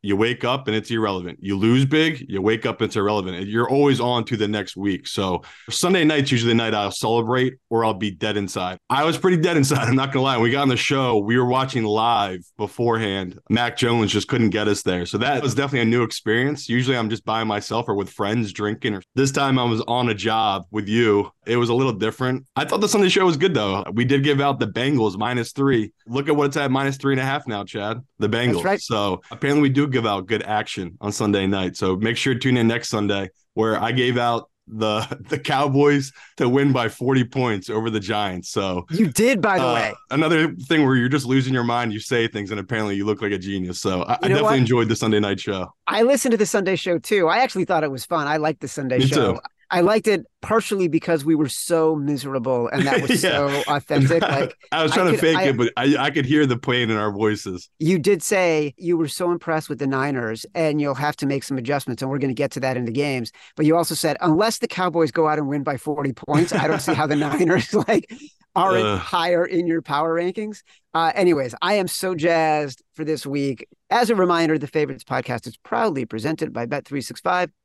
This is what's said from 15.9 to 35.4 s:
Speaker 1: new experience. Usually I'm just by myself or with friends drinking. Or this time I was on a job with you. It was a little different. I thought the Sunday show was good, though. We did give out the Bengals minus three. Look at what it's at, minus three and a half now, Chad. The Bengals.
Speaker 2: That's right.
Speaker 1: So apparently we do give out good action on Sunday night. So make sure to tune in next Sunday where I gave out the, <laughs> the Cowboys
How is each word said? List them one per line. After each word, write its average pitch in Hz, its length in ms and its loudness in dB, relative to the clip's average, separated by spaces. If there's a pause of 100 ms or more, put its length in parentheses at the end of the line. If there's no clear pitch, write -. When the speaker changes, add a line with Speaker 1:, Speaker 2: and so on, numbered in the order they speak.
Speaker 1:
new 120 100 2
experience. 123 680 -2
Usually 123 300 0
I'm 110 140 -2
just 113 120 -6
by 113 200 -2
myself 107 440 -2
or 110 60 -2
with 98 160 -4
friends 107 420 -2
drinking. 107 440 -4
Or 92 80 -10 (100)
this 135 180 0
time 135 280 2
I 123 60 0
was 113 160 0
on 120 280 -2
a 110 60 -2
job 104 560 -2
with 104 180 -6
you. 107 400 2 (180)
It 117 100 0
was 120 120 0
a 117 40 2
little 127 200 2
different. 127 600 -4
I 151 100 0
thought - 160 -2
the 208 80 0
Sunday 202 200 4
show 190 160 4
was 170 100 4
good, 165 200 0
though. 101 280 0 (100)
We 120 120 0
did 139 180 2
give 143 160 2
out 139 200 0
the 117 80 0
Bengals 113 500 0
minus 117 360 -4
three. 135 380 2 (140)
Look 139 240 -4
at 147 60 4
what 143 100 2
it's 143 120 -2
at, 143 120 0
minus 135 280 0
three 139 160 0
and 131 60 2
a 131 60 -2
half 135 220 -4
now, 101 160 -6
Chad. 107 340 -6 (220)
The 107 100 0
Bengals. 117 240 2
Speaker 2:
That's 85 100 -2
right. 101 180 0
Speaker 1:
So 101 400 -2 (100)
apparently 143 320 0
we 139 60 4
do 143 220 2
give 120 140 0
out 98 200 0
good 107 180 -2
action 101 580 -6
on 104 100 -4
Sunday 101 360 0
night. 95 300 -2
So 95 200 0
make 113 200 -2
sure 131 160 0
to 117 60 -2
tune 127 180 2
in 113 100 2
next 117 220 -2
Sunday 101 400 -2 (240)
where 110 280 0
I 113 100 -2
gave 123 260 0
out 120 320 -2 (180)
the, 110 340 -2 (220)
<laughs> - 60 -20
the 143 100 -2
Cowboys 143 760 2 (240)